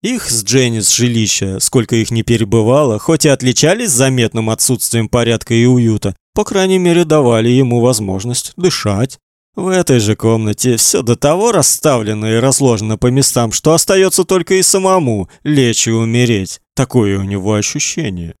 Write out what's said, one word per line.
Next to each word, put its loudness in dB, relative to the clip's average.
Их -4
с -4
Дженнис 0
жилища, -2
сколько 0
их 0
ни -2
перебывало, 2
хоть 0
и 4
отличались 0
заметным 0
отсутствием -2
порядка 0
и 4
уюта, 2
по 0
крайней 0
мере, 2
давали 2
ему 2
возможность -2
дышать. -2
В -6
этой 2
же 0
комнате 0
все 0
до 0
того 0
расставлено 0
и 2
разложено 0
по 0
местам, 0
что 2
остается 2
только 0
и 2
самому 0
лечь 2
и 0
умереть. 0
Такое 0
у -4
него -4
ощущение. -6